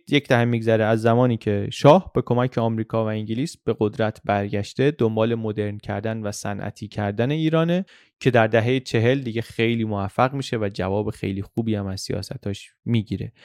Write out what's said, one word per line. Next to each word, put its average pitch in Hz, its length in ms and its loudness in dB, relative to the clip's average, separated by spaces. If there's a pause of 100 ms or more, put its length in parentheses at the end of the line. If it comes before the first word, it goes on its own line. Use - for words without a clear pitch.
یک 139 180 2
دهه 120 180 4
می‌گذره 113 400 2
از 113 160 2
زمانی 117 360 4
که 101 340 -2
شاه 160 440 6
به - 60 2
کمک 123 360 0
آمریکا 113 480 -2
و - 20 -2
انگلیس 107 500 -6
به - 220 -4
قدرت 107 460 -2
برگشته، 101 680 0
دنبال 113 440 0
مدرن 107 420 -4
کردن 107 440 -6
و 104 100 -6
صنعتی 101 560 -10
کردن 104 440 -2
ایرانه. 160 540 0 (340)
که 135 120 2
در 113 160 4
دهه 117 320 2
چهل 123 400 2
دیگه 117 220 -4
خیلی 113 420 -2
موفق 110 500 -2
می‌شه 135 240 -4
و 104 160 -2
جواب 101 360 -2
خیلی 98 320 -6
خوبی 110 340 -4
هم 101 100 -4
از 95 160 -8
سیاستاش - 680 -8 (160)
می‌گیره. 110 480 -2 (100)